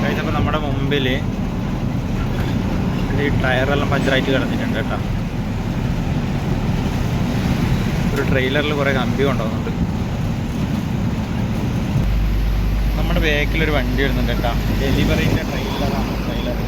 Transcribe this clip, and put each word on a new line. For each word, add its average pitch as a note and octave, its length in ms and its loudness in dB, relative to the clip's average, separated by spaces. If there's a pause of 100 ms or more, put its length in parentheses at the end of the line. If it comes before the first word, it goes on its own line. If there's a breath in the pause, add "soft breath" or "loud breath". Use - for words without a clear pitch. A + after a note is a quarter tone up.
ഗൈസ്, - 180 0
അപ്പൊ D#3 160 -2
നമ്മുടെ D3+ 300 0
മുമ്പിൽ C3+ 400 0 (2250)
ഈ C3+ 40 2 (160)
ടയറെല്ലാം C3+ 520 2
പഞ്ചറായിട്ട് C3 380 2
കിടന്നിട്ടുണ്ട് A2+ 460 0
കേട്ടോ. G#2+ 200 -2 (3250)
ഒരു C#3 180 0
ട്രെയിലറിൽ C#3 480 2
കുറേ C3+ 220 2
കമ്പി A#2+ 280 0
കൊണ്ടുവന്നുണ്ട്. A2+ 420 -2 (3250)
നമ്മുടെ E3 260 2
ബാക്കിലൊരു D3 520 2
വണ്ടി B2+ 280 0
വരുന്നുണ്ട് B2 280 2
കേട്ടോ. A#2+ 200 0 (280)
ഡെലിവറിൻ്റെ C#3+ 720 2
ട്രെയിലറാണ്, - 600 -2 (120)
ട്രെയിലർ. - 320 -2 (120)